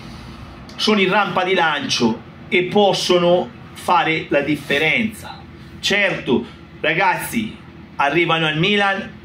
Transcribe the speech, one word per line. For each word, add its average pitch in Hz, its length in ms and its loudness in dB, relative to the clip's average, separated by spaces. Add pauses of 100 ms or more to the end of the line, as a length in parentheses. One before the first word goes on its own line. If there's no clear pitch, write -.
(760)
sono 214 240 2
in 180 100 4
rampa 185 340 2
di 180 80 0
lancio 135 720 0 (260)
e 180 140 2
possono 180 880 4 (240)
fare 160 560 0
la 147 100 4
differenza. 143 1000 -2 (360)
Certo, 185 680 0 (340)
ragazzi, 160 760 0 (420)
arrivano 165 500 2
al 151 120 0
Milan 196 520 0 (140)